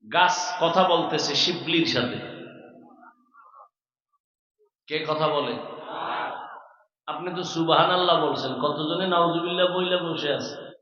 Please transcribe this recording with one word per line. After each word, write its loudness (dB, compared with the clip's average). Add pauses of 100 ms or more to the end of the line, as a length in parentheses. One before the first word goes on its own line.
(120)
গাছ 2
কথা 4
বলতেছে 2
শিবলির 2
সাথে। -2 (2500)
কে -4
কথা 0
বলে? -2 (1500)
আপনি -6
তো -6
সুবহানাল্লাহ 4
বলছেন, 0
কতজনে -2
নাউজুবিল্লাহ 2
বইলা 0
বসে -2
আছে। -6 (260)